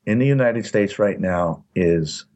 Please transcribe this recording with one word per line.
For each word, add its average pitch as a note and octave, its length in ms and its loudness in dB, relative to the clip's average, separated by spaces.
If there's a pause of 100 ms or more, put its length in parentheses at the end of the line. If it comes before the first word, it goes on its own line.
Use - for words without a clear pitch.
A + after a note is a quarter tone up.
in G#2+ 120 0
the B2 80 2
United A#2+ 400 2
States G#2 320 0
right G2+ 220 0
now F2 440 -2 (120)
is E2+ 500 0 (100)